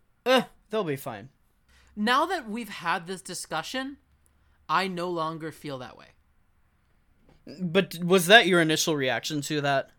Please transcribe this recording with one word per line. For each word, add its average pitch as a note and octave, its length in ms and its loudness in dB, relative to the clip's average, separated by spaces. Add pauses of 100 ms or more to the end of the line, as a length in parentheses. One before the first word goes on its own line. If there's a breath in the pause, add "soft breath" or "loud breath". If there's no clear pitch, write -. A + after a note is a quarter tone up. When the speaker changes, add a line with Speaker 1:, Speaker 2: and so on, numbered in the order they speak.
(260)
Speaker 1:
"Eh, B3+ 180 4 (280)
they'll G#3+ 120 -2
be D3+ 120 -4
fine." A#2 340 -12 (680 soft breath)
Speaker 2:
Now B3 300 2
that E4 240 -4
we've A3 200 -8
had F3 360 -4
this F#3 160 -10
discussion, B3+ 760 -8 (720)
I F3+ 200 2
no F3+ 220 -6
longer D#3+ 420 -6
feel C#3 260 -12
that - 200 -16
way. - 100 -20 (1500)
Speaker 1:
But F3+ 420 0
was F3 240 4
that A3 200 10
your F3 140 6
initial D#3 340 0
reaction C3 480 -2
to D3+ 180 -2
that? C#3 380 0